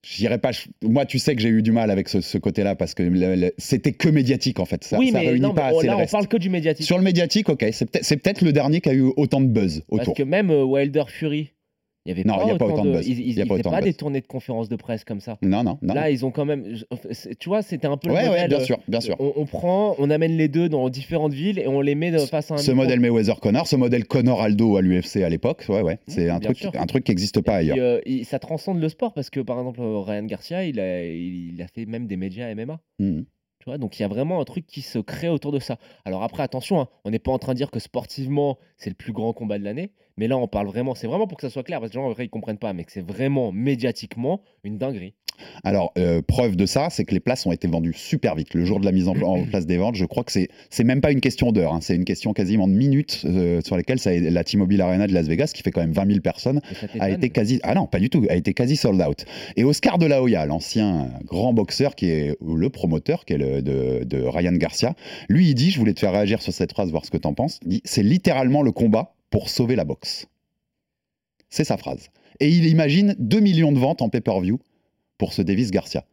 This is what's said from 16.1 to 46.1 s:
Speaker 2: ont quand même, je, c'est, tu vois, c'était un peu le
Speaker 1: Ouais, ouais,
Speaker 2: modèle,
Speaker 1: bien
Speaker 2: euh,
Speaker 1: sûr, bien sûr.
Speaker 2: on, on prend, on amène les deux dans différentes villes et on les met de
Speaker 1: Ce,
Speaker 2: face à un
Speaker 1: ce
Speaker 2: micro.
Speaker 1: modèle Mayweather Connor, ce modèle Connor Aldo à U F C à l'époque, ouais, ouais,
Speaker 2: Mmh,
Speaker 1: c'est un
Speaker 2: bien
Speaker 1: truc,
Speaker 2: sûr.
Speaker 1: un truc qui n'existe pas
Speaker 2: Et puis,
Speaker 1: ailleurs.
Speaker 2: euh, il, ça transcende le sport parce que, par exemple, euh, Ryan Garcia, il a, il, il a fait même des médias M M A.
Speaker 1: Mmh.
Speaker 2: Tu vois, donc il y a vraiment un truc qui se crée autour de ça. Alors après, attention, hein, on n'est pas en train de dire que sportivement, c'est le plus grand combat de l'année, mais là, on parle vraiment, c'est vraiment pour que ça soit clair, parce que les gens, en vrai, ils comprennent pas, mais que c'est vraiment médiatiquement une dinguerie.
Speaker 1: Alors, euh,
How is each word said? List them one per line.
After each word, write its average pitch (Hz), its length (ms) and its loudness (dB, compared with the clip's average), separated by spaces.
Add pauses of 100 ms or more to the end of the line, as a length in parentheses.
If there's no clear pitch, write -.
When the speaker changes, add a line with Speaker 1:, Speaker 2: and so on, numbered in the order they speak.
Speaker 2:
ont 127 60 -2
quand 147 120 -2
même, 131 300 -4
je, 110 100 -12 (280)
c'est, - 260 -12
tu - 100 -12
vois, 208 140 0
c'était 160 240 -6
un 143 100 0
peu 151 120 -6
le 143 60 2
Speaker 1:
Ouais, 190 80 2
ouais, 247 80 2
Speaker 2:
modèle, 175 180 2
Speaker 1:
bien 143 100 2
Speaker 2:
euh, 131 60 0
Speaker 1:
sûr, 123 140 0 (100)
bien 117 120 0
sûr. 104 200 -4
Speaker 2:
on, 139 160 0
on 147 100 -2
prend, 180 520 0
on 143 120 2
amène 160 260 2
les 156 120 4
deux 165 200 2
dans 131 200 0
différentes 147 440 -2
villes 180 280 -2
et 131 80 -2
on 139 120 2
les 143 140 2
met 165 160 0
de 165 80 2
Speaker 1:
Ce, 143 80 2
Speaker 2:
face 151 240 -4
à 160 40 -2
un - 20 -2
Speaker 1:
ce 143 160 2
Speaker 2:
micro. 131 100 6
Speaker 1:
modèle 127 160 4
Mayweather 113 400 4
Connor, 120 300 2
ce 143 80 2
modèle 120 280 2
Connor 123 380 2
Aldo 107 360 4
à 92 40 4
U 90 180 4
F 90 60 -6
C 101 160 -2
à 85 60 2
l'époque, 104 400 -2
ouais, 107 140 2
ouais, 85 120 0
Speaker 2:
Mmh, - 40 -12 (100)
Speaker 1:
c'est 113 200 0
un 87 120 -2
Speaker 2:
bien 107 80 -6
Speaker 1:
truc, 127 100 0
Speaker 2:
sûr. 196 160 -6
Speaker 1:
un 80 120 -4
truc 127 180 -2
qui 123 80 0
n'existe 98 280 0
pas 98 220 0
Speaker 2:
Et 80 40 2
puis, 73 40 2
Speaker 1:
ailleurs. 123 160 0
Speaker 2:
euh, 120 180 2
il, 131 200 -4
ça - 160 -6
transcende 170 400 -6
le 156 80 0
sport 220 260 -6
parce 139 160 -8
que, - 80 -6
par 123 220 -4
exemple, 123 200 -8
euh, 110 200 -4
Ryan 104 240 -6
Garcia, 131 400 -8
il 135 160 -4
a, 90 240 -4
il, 87 500 -8
il 85 80 -12
a 87 60 -12
fait 113 180 -12
même 117 220 -8
des 98 80 -6
médias 98 320 -8
M 107 100 -10
M 120 120 -10
A. 160 100 -14 (180)
Speaker 1:
Mmh. 95 220 -2 (400)
Speaker 2:
Tu - 60 -18
vois, 131 120 -10
donc 117 180 -8
il - 60 -6
y - 20 -2
a 101 40 -4
vraiment 185 320 -4
un 135 40 -2
truc - 220 -10
qui - 140 -16
se - 180 -8
crée 147 300 -6
autour 147 240 -2
de 139 80 -2
ça. 123 180 -8 (260)
Alors 95 200 -6
après, 120 180 -6
attention, 135 380 -2
hein, 127 80 -2 (160)
on 101 80 -6
n'est 113 80 -2
pas - 100 -4
en 131 80 0
train 131 140 -4
de 123 60 -4
dire 139 120 -4
que - 80 -8
sportivement, 135 800 -4 (180)
c'est - 140 -10
le 92 60 -12
plus - 160 -12
grand 110 200 -4
combat 104 240 -6
de 104 60 -6
l'année, 123 300 -8 (240)
mais 107 100 -2
là, 131 100 0
on 123 120 -2
parle 101 180 -2
vraiment, 120 300 -4
c'est - 100 -10
vraiment 185 220 -2
pour 180 100 -14
que - 80 -10
ça - 20 -6
soit 127 140 -10
clair, 156 160 -8
parce 113 140 -10
que 113 40 -10
les 131 60 -6
gens, 135 60 -2
en 117 40 -4
vrai, 123 120 -8
ils 113 40 -10
comprennent 107 300 -8
pas, 107 140 -6
mais 87 100 -8
que - 80 -14
c'est 92 160 -10
vraiment 123 460 -2
médiatiquement 123 880 -4 (220)
une 104 140 -8
dinguerie. 107 360 -8 (500)
Speaker 1:
Alors, 98 340 2
euh, 85 240 2